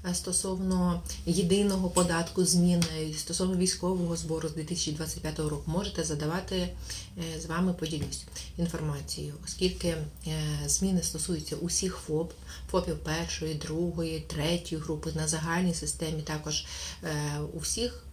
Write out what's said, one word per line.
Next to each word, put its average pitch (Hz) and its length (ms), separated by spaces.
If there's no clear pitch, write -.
е, 180 60
стосовно 185 840
єдиного 185 640
податку, 175 560
змін, 175 380
е, 156 160
стосовно 185 440
військового 180 580
збору 160 340
з 160 40
дві 160 100
тисячі 170 280
двадцять 156 300
п'ятого 156 280
року, 147 180
можете 175 360
задавати, 160 520
е, 175 880
з 165 40
вами 175 280
поділюсь 160 500
інформацією, 151 760
оскільки, 180 420
е, 160 180
зміни 180 380
стосуються 156 520
усіх 175 400
фоп, 160 360
фопів 175 260
першої, 160 560
другої, 165 680
третьої 160 600
групи 156 340
на 156 120
загальній 170 460
системі, 156 480
також, 151 440
е, 147 360
у 160 60
всіх 233 540